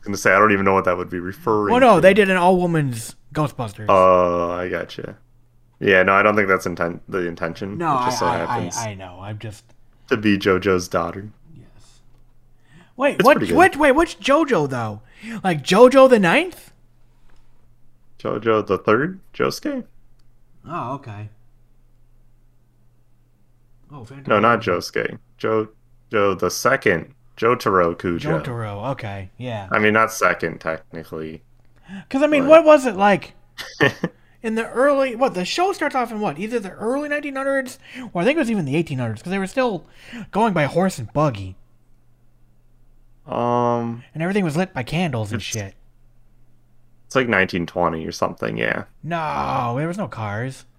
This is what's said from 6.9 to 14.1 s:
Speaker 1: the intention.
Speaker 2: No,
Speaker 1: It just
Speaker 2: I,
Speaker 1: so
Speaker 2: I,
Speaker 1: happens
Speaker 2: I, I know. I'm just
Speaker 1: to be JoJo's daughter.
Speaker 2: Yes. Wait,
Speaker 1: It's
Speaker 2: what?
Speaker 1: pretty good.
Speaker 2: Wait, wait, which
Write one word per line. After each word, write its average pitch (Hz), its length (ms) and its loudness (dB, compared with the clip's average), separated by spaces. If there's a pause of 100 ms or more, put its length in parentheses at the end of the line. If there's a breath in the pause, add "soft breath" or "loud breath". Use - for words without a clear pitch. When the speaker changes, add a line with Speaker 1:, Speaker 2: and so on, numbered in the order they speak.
Speaker 1:
the 92 200 -4
intention. 85 500 -8
Speaker 2:
No, 160 240 -2
Speaker 1:
It 123 60 -4
just 123 100 -2
Speaker 2:
I, - 40 -4
Speaker 1:
so 95 60 -2
Speaker 2:
I, 87 120 -2
Speaker 1:
happens 85 400 -6
Speaker 2:
I, 110 140 -8
I - 20 -12
know. 92 260 -16
I'm 107 180 -12
just 104 240 -14 (460)
Speaker 1:
to 127 80 0
be 104 220 2
JoJo's 92 500 0
daughter. 92 400 -4 (260)
Speaker 2:
Yes. - 460 -20 (960 soft breath)
Wait, 262 200 0
Speaker 1:
It's - 80 0
Speaker 2:
what? 277 120 6
Speaker 1:
pretty - 160 -2
good. 269 60 2
Speaker 2:
Wait, 349 180 6
wait, 285 160 4
which 320 260 0